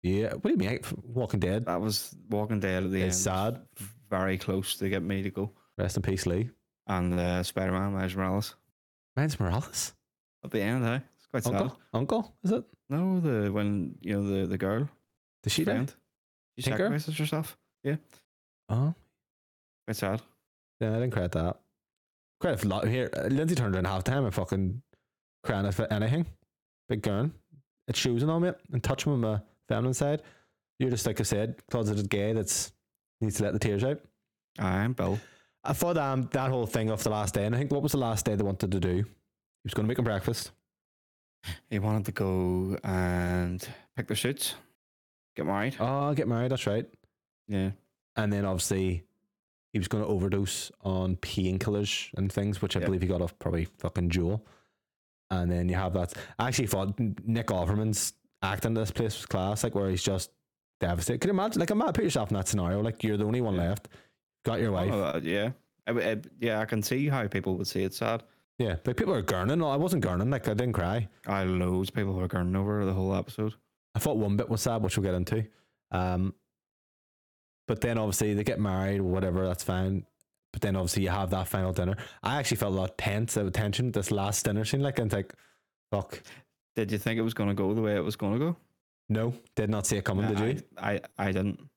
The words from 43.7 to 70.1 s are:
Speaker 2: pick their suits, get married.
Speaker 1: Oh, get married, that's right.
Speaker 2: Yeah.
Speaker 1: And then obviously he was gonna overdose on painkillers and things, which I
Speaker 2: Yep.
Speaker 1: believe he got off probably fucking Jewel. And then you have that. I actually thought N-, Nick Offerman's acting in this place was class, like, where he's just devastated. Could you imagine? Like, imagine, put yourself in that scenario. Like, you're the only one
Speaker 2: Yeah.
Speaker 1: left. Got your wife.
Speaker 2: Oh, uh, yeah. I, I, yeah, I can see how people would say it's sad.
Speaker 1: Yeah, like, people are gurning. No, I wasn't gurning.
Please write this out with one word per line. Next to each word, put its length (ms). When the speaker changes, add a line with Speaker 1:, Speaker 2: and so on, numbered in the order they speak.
Speaker 2:
pick 120
their 80
suits, 380
get 120
married. 340
Speaker 1:
Oh, 340
get 140
married, 240
that's 140
right. 200
Speaker 2:
Yeah. 220
Speaker 1:
And 160
then 120
obviously 600
he 60
was 100
gonna 180
overdose 640
on 340
painkillers 1000
and 160
things, 300
which 140
I 40
Speaker 2:
Yep. 60
Speaker 1:
believe 160
he 60
got 140
off 160
probably 260
fucking 320
Jewel. 360
And 200
then 180
you 60
have 200
that. 200
I 100
actually 200
thought 320
N-, 240
Nick 240
Offerman's 640
acting 280
in 40
this 180
place 240
was 100
class, 380
like, 100
where 160
he's 120
just 280
devastated. 400
Could 80
you 60
imagine? 260
Like, 100
imagine, 240
put 100
yourself 260
in 60
that 120
scenario. 320
Like, 220
you're 140
the 80
only 160
one 160
Speaker 2:
Yeah. 140
Speaker 1:
left. 180
Got 160
your 100
wife. 220
Speaker 2:
Oh, 100
uh, 200
yeah. 280
I, 20
I, 80
yeah, 200
I 40
can 180
see 260
how 180
people 300
would 100
say 160
it's 140
sad. 260
Speaker 1:
Yeah, 180
like, 100
people 160
are 100
gurning. 360
No, 100
I 80
wasn't 280
gurning. 260